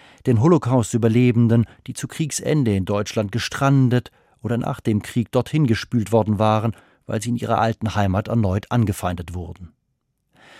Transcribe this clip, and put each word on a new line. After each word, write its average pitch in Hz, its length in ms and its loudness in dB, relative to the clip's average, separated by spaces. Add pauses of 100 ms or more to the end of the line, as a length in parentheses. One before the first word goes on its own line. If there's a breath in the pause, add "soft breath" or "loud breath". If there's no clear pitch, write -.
(240 soft breath)
Den 117 160 2
Holocaust-Überlebenden, 120 1200 4 (240 loud breath)
die 120 60 -12
zu - 120 -8
Kriegsende 139 720 -2
in 95 80 -2
Deutschland 104 480 -2
gestrandet 127 800 0 (280 soft breath)
oder 113 160 -4
nach - 240 -6
dem 107 220 0
Krieg - 300 -4
dorthin 147 340 0
gespült 113 460 -2
worden 107 260 2
waren, 107 380 0 (300 soft breath)
weil 110 140 -4
sie 120 100 -6
in 120 60 -2
ihrer 110 220 -2
alten 113 380 -2
Heimat 101 320 0
erneut 104 420 0
angefeindet 90 640 -2
wurden. 87 380 -12 (880 loud breath)